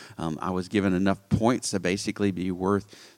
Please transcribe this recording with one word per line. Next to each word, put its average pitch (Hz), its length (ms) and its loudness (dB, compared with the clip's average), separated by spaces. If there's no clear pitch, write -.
Um, 80 240 -4
I 90 80 -4
was 92 180 -4
given 98 260 2
enough 95 260 2
points 110 420 2
to 98 80 -2
basically 98 520 0
be 90 180 -4
worth 95 380 0